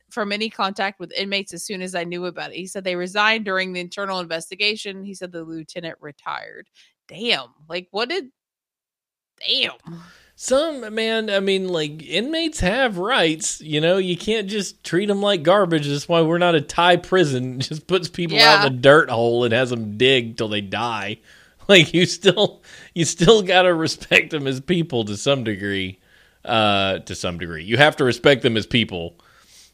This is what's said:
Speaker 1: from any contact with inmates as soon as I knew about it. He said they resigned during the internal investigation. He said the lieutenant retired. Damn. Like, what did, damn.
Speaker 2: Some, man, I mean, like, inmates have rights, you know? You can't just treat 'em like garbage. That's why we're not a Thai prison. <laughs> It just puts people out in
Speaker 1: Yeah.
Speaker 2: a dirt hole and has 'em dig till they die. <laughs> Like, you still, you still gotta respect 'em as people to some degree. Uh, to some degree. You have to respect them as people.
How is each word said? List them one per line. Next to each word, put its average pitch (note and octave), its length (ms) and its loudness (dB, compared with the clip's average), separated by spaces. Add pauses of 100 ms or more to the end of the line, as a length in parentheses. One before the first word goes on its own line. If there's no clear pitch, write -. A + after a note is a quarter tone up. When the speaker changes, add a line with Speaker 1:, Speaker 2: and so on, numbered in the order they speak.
Speaker 1:
from G3+ 240 -6
any G#3+ 160 -4
contact G3 500 -4
with F3 140 -14
inmates G3 400 -6
as E3+ 100 -12
soon F#3 200 -8
as F#3 120 -8
I F3 100 -4
knew F3 200 -8
about D#3 280 -8
it. A2+ 40 -14
He F3+ 100 -10
said F#3+ 160 -12
they F3+ 140 -4
resigned G#3 480 0
during F#3 300 -4
the F3+ 60 -6
internal F#3+ 400 -8
investigation. F#3+ 840 -6
He G3+ 80 -12
said F3+ 180 -14
the E3+ 140 -12
lieutenant D#3+ 560 -12
retired. C#3+ 680 -14 (360)
Damn. D#3+ 420 -4 (200)
Like, F3+ 220 -8
what A3+ 180 -4
did, D#4 220 -8 (1160)
damn. A#3+ 260 0 (600)
Speaker 2:
Some, C4 600 -2
man, A3 340 -2
I G3 120 0
mean, F#3+ 280 0
like, D#3 340 -4
inmates D4+ 580 -4
have A3 360 0
rights, F3+ 640 0
you D3+ 220 -2
know? F3 160 4
You F3+ 180 -2
can't G#3+ 320 -4
just G3+ 340 -8
treat G3+ 280 0
'em G3 100 0
like G3+ 220 2
garbage. E3 440 4
That's C#3+ 220 -4
why E3 140 4
we're E3 160 2
not F3 160 4
a D3 80 2
Thai F3 340 4
prison. C3+ 600 0
<laughs> C3 40 -6
It C3 80 -2
just D#3 180 -12
puts E3+ 220 -2
people E3+ 320 -2
out G#3+ 260 8
in C3 60 0
Speaker 1:
Yeah. B2+ 60 -4
Speaker 2:
a - 20 -8
dirt C#3 300 8
hole A#2+ 340 2
and A2+ 80 2
has B2 180 2
'em G#2+ 280 -6
dig B2 400 2
till A2+ 100 -2
they G#2 140 -4
die. G#2 640 -4
<laughs> - 440 -12
Like, F3+ 240 8
you E3+ 140 4
still, - 560 0 (320)
you E3+ 100 0
still G#3 380 4
gotta F#3 320 4
respect E3 580 -2
'em C#3+ 140 -4
as C3 140 -4
people D#3+ 440 -2
to G#2 140 -6
some C3+ 260 -2
degree. G2 540 -4 (460)
Uh, G2+ 540 0
to E2+ 160 -12
some F2 240 -6
degree. E2 260 -10
You A2 140 0
have D3 180 4
to D3 80 0
respect B2+ 380 2
them A2+ 160 2
as G2 80 -2
people. F#2+ 520 -2 (560)